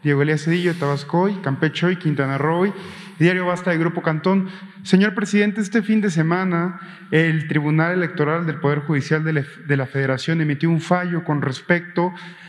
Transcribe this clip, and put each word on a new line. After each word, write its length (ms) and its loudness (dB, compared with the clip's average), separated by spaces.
Diego 180 2
Elías 220 0
Cedillo, 280 0
de 60 -6
Tabasco 440 0
Hoy, 200 0
Campeche 440 0
Hoy, 100 2
Quintana 420 -2
Roo 220 0
Hoy, 120 2
Diario 280 2
Basta 260 -2
de 60 0
Grupo 220 -2
Cantón. 480 0
Señor 320 4
presidente, 440 0
este 220 0
fin 180 2
de 100 0
semana, 1000 -2
el 380 2
Tribunal 460 2
Electoral 520 0
del 140 -4
Poder 200 2
Judicial 440 0
de 80 -2
la, 120 0
de 100 2
la 100 0
Federación 540 -2
emitió 300 0
un 100 2
fallo 440 -2
con 180 0
respecto 720 -2